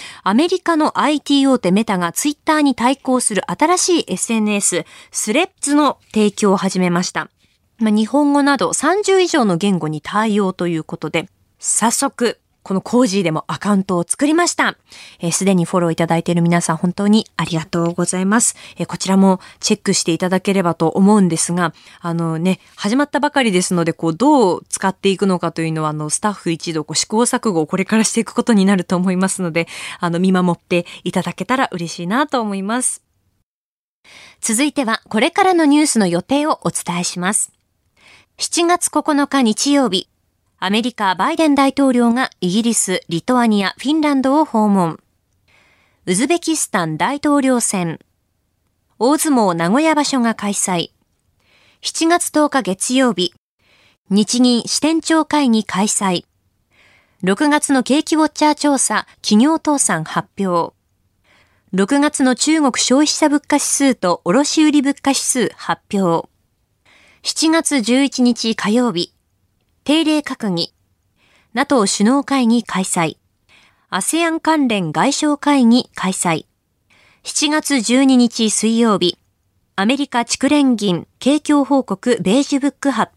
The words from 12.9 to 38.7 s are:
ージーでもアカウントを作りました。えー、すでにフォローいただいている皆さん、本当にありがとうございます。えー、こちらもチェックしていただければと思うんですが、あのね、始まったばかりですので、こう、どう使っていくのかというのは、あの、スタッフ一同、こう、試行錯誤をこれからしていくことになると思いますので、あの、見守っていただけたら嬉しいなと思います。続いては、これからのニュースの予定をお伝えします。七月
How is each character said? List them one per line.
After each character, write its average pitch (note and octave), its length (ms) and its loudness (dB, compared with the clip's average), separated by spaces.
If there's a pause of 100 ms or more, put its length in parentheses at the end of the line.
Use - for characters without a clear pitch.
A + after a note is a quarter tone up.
ー B3+ 40 4
ジ G3 140 0
ー - 20 -2
で E3 80 0
も D#3 160 -4
ア D#3 140 -8
カ G3+ 140 0
ウ - 20 4
ン F#3+ 80 0
ト F#3 120 -2
を F3 80 0
作 - 220 -2
り D#4 80 2
ま F4 140 2
し - 80 -6
た。 B3+ 200 -2 (440)
え E3+ 80 -4
ー、 - 20 0
す F#3 140 -4
で G3 100 4
に F3 100 2
フ - 120 -4
ォ F3+ 40 2
ロ F3 100 0
ー - 20 -2
い D#3+ 40 -4
た E3 120 0
だ E3 80 0
い E3 80 -2
て F3 80 -2
い - 20 2
る E3+ 80 2
皆 E3+ 180 4
さ E3 120 -4
ん、 D#3+ 60 -4
本 F3+ 140 -2
当 G3+ 140 -2
に G#3+ 180 4 (120)
あ E3 80 -4
り E3 120 -6
が D#3+ 80 -4
と E3+ 200 -4
う E3+ 100 -2
ご F3 120 -2
ざ F#3 120 -4
い F#3+ 80 -2
ま G#3+ 140 2
す。 - 160 -2 (200)
え F3 60 -8
ー、 D#3+ 40 -4
こ - 100 -10
ち - 120 -8
ら F#3+ 80 2
も F#3+ 220 4 (220)
チ - 140 0
ェ - 20 0
ッ - 60 -20
ク F#3+ 100 -2
し - 100 -2
て - 80 -2
い D#3+ 80 0
た F3+ 120 -2
だ F#3 100 0
け G3 120 -2
れ F#3 120 0
ば E3+ 100 0
と D#3+ 140 0
思 G3 260 4
う G#3 60 4
ん F#3 80 4
で D#3+ 80 0
す - 160 -8
が、 F3 220 -2 (260)
あ E3+ 120 -6
の E3 280 -4
ね、 F3+ 180 0 (160)
始 G#3 220 -2
ま C#4+ 80 0
っ C#4+ 40 -6
た C#4 120 -2
ば D4 100 -2
か C4+ 140 0
り G#3+ 80 0
で F3+ 100 2
す - 100 -4
の E3+ 120 0
で、 D#3+ 80 0
こ E3 160 -4
う、 D#3+ 80 -2
ど A#3 400 4
う - 120 -14
使 - 200 -4
っ F#3+ 40 0
て - 180 0
い F#3 60 0
く G3 120 0
の F3+ 100 0
か E3+ 140 -4
と E3 100 -6
い D#3+ 60 -2
う D#3+ 40 -4
の D#3 120 -4
は、 D#3 60 -2
あ - 20 -6
の、 D3+ 180 -6
ス - 80 -4
タ G#3+ 120 -2
ッ - 20 -8
フ - 180 -6
一 E3 220 -6
同、 D#3 100 -4
こ - 80 -12
う、 D3+ 60 -8
試 - 80 -2
行 A3 140 -2
錯 A#3+ 340 0
誤 D#3+ 80 0
を D3+ 80 -2
こ F#3+ 80 -4
れ F#3 80 -2
か A3 140 0
ら A3 40 2
し - 80 0
て - 80 -2
い A3 60 -2
く - 100 -12
こ A#3+ 80 -2
と A#3+ 100 0
に G3 120 4
な G3+ 100 4
る F3+ 80 0
と F#3 140 -2
思 F#3 160 -2
い F3+ 40 -2
ま F#3 120 0
す - 140 -6
の E3+ 100 -4
で、 E3 160 -2 (320)
あ E3+ 100 -2
の、 E3+ 80 -2
見 F#3 140 2
守 F3+ 280 0
っ - 0 -
て F3 260 -2 (180)
い F3+ 80 -6
た F3+ 100 -2
だ F3 120 -8
け F#3 100 -10
た B3+ 100 -2
ら C4+ 160 0
嬉 E3+ 240 -8
し F3+ 80 -12
い E3+ 60 -8
な C4+ 180 0
と C4+ 140 -4
思 G#3+ 160 -6
い F#3+ 80 -6
ま A#3 180 -4
す。 - 220 -8 (1400)
続 A3+ 240 -2
い D4 80 -2
て C#4+ 100 -4
は、 A3 260 -4
こ A3 120 -2
れ D#4 100 2
か G4 140 0
ら F#4+ 100 4
の E4 120 4
ニ C#4+ 120 6
ュ D4+ 40 4
ー D4+ 40 2
ス A3+ 140 0
の F#3 80 2
予 E3+ 120 0
定 D4 260 -2
を - 180 -2
お E3+ 60 0
伝 - 280 -6
え F3 60 -4
し - 160 -8
ま F#3 120 -2
す。 - 200 -4 (880)
七 - 260 -2
月 F4 260 0